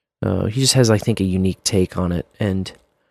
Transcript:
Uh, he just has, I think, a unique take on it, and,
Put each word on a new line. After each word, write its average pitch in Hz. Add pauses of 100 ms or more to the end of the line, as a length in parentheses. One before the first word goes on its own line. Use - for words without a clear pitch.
(240)
Uh, 95
he 110
just 131
has, 127
I 110
think, 107
a 101
unique 95
take 92
on 90
it, 87 (120)
and, 95 (400)